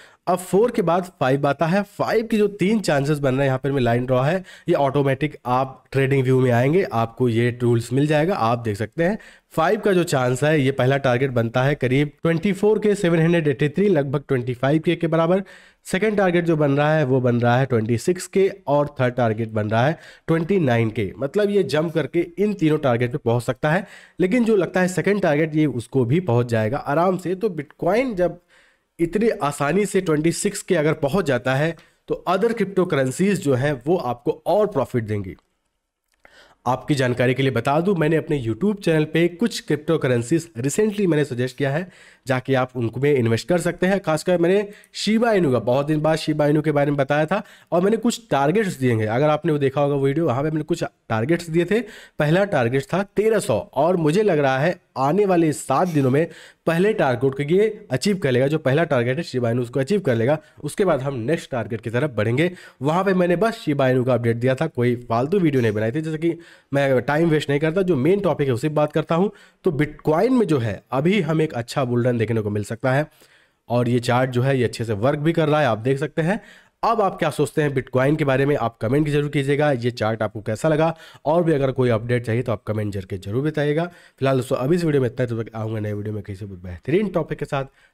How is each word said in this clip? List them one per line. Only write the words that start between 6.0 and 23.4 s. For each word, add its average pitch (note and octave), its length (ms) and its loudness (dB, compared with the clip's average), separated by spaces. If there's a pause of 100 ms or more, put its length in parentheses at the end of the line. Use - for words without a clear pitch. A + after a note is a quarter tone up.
व्यू B2+ 180 4
में B2+ 100 2
आएंगे, C#3 340 2
आपको A2+ 440 -2
ये A#2 240 0
टूल्स A#2+ 400 0
मिल C#3 140 2
जाएगा, D#3 300 0
आप A2+ 220 0
देख A2+ 180 -4
सकते A#2 280 -4
हैं। G#3+ 140 -2 (320)
फ़ाइव F3+ 300 0
का G3+ 120 2
जो F3+ 120 2
चांस B2+ 400 0
है, D#3 160 2
ये C3 120 2
पहला C3 260 2
टारगेट C3+ 320 0
बनता A#2+ 320 0
है C#3 120 2
करीब C#3 360 0 (120)
ट्वेंटी E3 300 2
फ़ोर G#3 260 2
के G#3 160 2
सेवन E3+ 240 2
हंड्रेड E3 300 4
एटी C#3+ 200 0
थ्री, F#3+ 200 0
लगभग C#3+ 400 0
ट्वेंटी B2 260 -2
फ़ाइव D3 280 0
के E3 140 0
के E3+ 100 -4
बराबर। E3 360 2 (440)
सेकंड G#3 300 0
टारगेट F3+ 280 2
जो E3 120 2
बन D3 160 2
रहा D3 220 2
है, D#3 100 2
वो C3 160 2
बन A#2+ 200 2
रहा A#2+ 180 4
है C3 80 2
ट्वेंटी A2+ 320 0
सिक्स F3+ 300 -4
के F#3+ 200 2 (200)
और D3 320 0
थर्ड B2 140 0
टारगेट A2+ 360 0
बन G#2+ 200 -2
रहा A2+ 160 2
है E3 120 -2 (300)
ट्वेंटी E3 320 0
नाइन A#2 300 2
के। G#2 280 -4
मतलब G3 320 0
ये G3+ 140 2
जंप D3+ 300 -2
करके E3 320 -2 (120)
इन G#3 160 2
तीनों D#3 260 2
टारगेट A#2+ 320 0
पे D3+ 80 -4
पहुंच A#2 220 0